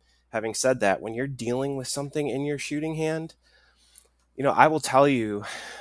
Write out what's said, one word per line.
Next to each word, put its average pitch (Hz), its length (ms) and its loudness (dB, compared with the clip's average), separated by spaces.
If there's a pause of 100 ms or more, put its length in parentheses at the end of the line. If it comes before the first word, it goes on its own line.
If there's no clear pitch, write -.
(300)
having 110 240 -4
said 127 280 2
that, 98 200 2
when 110 140 -8
you're 127 100 -2
dealing 131 500 -2
with 131 120 -6
something 143 400 -4
in 135 180 -2
your 147 140 -2
shooting 151 340 -4
hand, 160 400 -2 (1040)
you 135 80 -4
know, 139 80 4
I 139 160 8
will 156 120 2
tell 139 280 4
you 107 380 0 (360)